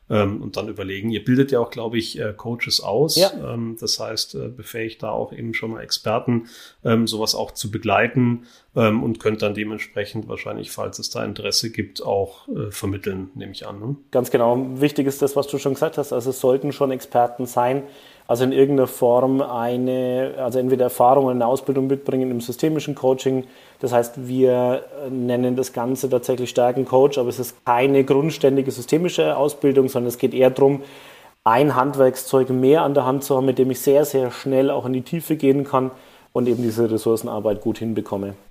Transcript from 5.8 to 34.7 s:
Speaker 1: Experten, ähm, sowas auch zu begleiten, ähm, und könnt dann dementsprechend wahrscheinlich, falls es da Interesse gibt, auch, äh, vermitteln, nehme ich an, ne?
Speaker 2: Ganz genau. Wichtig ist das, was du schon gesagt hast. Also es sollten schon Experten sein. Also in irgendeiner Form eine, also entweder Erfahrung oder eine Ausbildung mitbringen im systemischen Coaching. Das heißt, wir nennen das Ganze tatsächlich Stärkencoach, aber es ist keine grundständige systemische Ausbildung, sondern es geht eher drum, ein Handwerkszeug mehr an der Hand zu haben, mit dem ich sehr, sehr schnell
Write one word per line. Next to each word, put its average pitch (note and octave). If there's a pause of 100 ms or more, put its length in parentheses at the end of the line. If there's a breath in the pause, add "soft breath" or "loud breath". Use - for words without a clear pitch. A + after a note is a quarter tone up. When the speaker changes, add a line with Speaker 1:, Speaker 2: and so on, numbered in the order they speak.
Speaker 1:
Experten, A#2 (380 loud breath)
ähm, A#2
sowas A2
auch G#2+
zu -
begleiten, A#2 (300 loud breath)
ähm, A2+
und D#3
könnt G#2+
dann G#2
dementsprechend G#2+
wahrscheinlich, G#2+
falls G#2
es A2
da A#2
Interesse G#2+
gibt, -
auch, G2
äh, B2
vermitteln, G2
nehme G2
ich G2+
an, G2+
ne? B2 (140)
Speaker 2:
Ganz B2
genau. B2 (100)
Wichtig C#3+
ist C#3
das, C#3
was C#3+
du C#3+
schon C3+
gesagt D#3+
hast. C#3
Also B2
es B2
sollten C3+
schon C3+
Experten B2+
sein. B2+ (440 loud breath)
Also B2
in C3
irgendeiner C3+
Form B2+
eine, B2+
also C3
entweder B2+
Erfahrung B2+
oder B2+
eine B2
Ausbildung C3+
mitbringen C3
im A#2+
systemischen D3
Coaching. C3 (360 loud breath)
Das B2+
heißt, B2
wir B2+ (260)
nennen B2
das B2+
Ganze B2+
tatsächlich B2
Stärkencoach, C3
aber B2
es B2
ist -
keine C3+
grundständige C3+
systemische D#3
Ausbildung, C3+
sondern B2
es A#2+
geht B2+
eher B2+
drum, C#3 (600 loud breath)
ein B2
Handwerkszeug C3
mehr C3
an C#3+
der C#3
Hand C3+
zu C#3+
haben, C3
mit B2+
dem C3
ich B2+
sehr, C#3+
sehr C3
schnell C3+